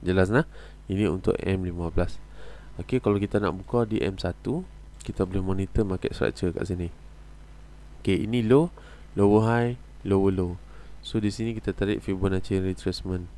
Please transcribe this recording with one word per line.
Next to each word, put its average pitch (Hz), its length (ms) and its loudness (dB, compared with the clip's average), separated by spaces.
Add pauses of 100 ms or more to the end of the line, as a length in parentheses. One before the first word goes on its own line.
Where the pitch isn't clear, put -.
Jelas 92 240 4
nah? 120 160 4 (480)
Ini 98 160 2
untuk 92 320 2
M 95 240 0
lima 87 240 -4
belas. 87 320 0 (560)
Okey, 123 240 -2
kalau 104 160 2
kita 101 240 2
nak 95 160 0
buka 113 320 0
di 110 160 0
M 95 160 -2
satu, 120 480 -4 (320)
kita - 240 -2
boleh 92 160 0
monitor 98 480 2
market 92 240 -2
structure - 400 0
kat - 160 -4
sini. 90 240 -4 (1080)
Okey, 98 260 2
ini 117 160 2
low, 135 240 8 (480)
lower 104 320 6
high, 120 240 4 (320)
lower 98 300 4
low. 90 180 0 (480)
So, - 240 -4
di 104 80 2
sini 113 240 -4
kita 104 160 -4
tarik 101 320 0
Fibonacci 95 560 0
retracement. 92 800 -2